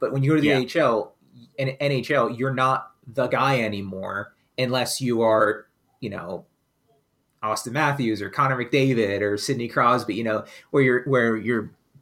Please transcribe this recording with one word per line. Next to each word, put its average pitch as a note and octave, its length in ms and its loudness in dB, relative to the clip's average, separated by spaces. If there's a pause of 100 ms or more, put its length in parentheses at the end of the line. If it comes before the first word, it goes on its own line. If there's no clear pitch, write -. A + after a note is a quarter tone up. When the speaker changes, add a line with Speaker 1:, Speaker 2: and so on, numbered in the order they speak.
Speaker 1:
But C3 140 -2
when C#3 100 0
you C#3+ 80 4
go D#3 60 6
to D3 40 2
the D3 60 4
Speaker 2:
Yeah. C#3+ 100 4
Speaker 1:
A C3 40 2
H A#2+ 140 -6
L A#2+ 380 2 (460)
and C3+ 200 -4
N C#3+ 120 0
H B2 180 -2
L, B2 220 2
you're B2+ 220 -2
not C3 400 0 (120)
the B2 220 -2
guy B2+ 340 2
anymore G2 720 -6 (240)
unless B2+ 440 -2
you A#2+ 200 0
are, A2 460 2 (320)
you A2 100 -8
know, F2 360 -10 (960)
Austin A2 300 -4
Matthews C3+ 480 0
or G2 80 -8
Connor C3+ 260 0
McDavid A#2+ 640 0
or G#2 140 0
Sidney A#2 320 -4
Crosby, A#2+ 460 2
you A2 100 -4
know, G#2+ 220 -2 (240)
where C#3 140 4
you're, B2 220 2
where A#2+ 300 2
you're A2 360 -2 (300)